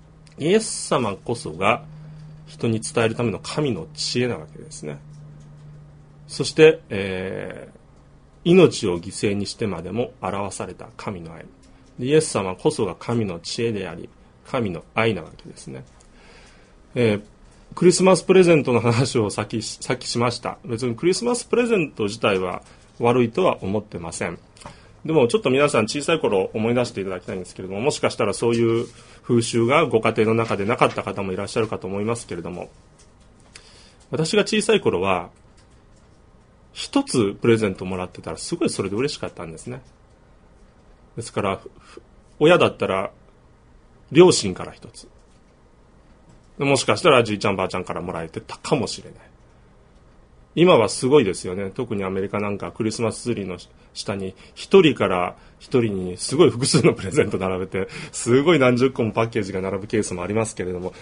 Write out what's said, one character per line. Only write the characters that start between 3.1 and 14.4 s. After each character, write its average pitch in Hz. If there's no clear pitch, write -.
た 120
め 110
の 90
神 147
の 80
知 -
恵 123
な 110
わ 78
け -
で -
す -
ね。 76
そ -
し -
て、 156
え 98
ー、 -
命 160
を 87
犠 87
牲 101
に 101
し -
て 110
ま 82
で 90
も 120
表 98
さ 104
れ 90
た -
神 98
の 82
愛。 80
イ 131
エ 156
ス -
様 95
こ -
そ 113
が 85
神 117
の 85
知 -
恵 117
で 92
あ 82
り、 82